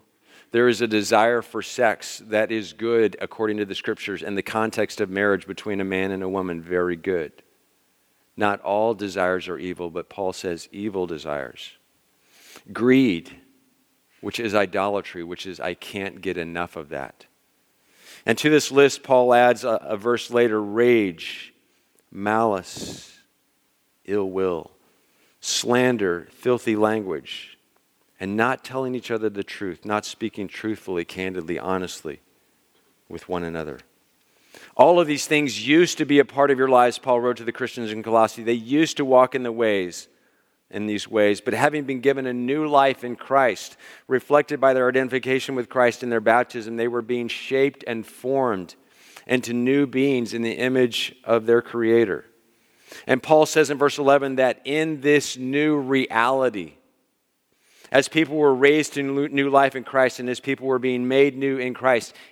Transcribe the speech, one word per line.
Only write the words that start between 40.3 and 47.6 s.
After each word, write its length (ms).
in 160
these 220
ways, 320
but 140
having 300
been 160
given 260
a 60
new 360
life 340
in 140
Christ, 600
reflected 540
by 120
their 160
identification 680
with 120
Christ 360
in 40
their 120
baptism, 560
they 120
were 140
being 240
shaped 600